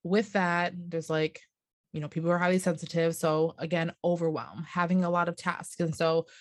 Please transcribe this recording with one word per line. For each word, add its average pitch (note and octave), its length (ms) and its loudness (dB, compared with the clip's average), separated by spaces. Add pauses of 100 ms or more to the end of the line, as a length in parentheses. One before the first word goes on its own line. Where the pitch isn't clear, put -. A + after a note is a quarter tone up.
with G3+ 300 0
that, F3 420 0
there's, E3+ 340 -6
like, D#3 320 0 (520)
you D#3 80 -6
know, D3 80 -8
people E3 220 -2
are F3 60 4
highly F3+ 220 4
sensitive. E3+ 560 0
So D#3+ 420 0
again, E3 360 -2 (100)
overwhelm, D#3 680 -2
having F3+ 360 2
a F3 40 0
lot F3 200 2
of E3+ 80 -6
tasks. - 420 -6
And E3 160 0
so E3 320 2 (140)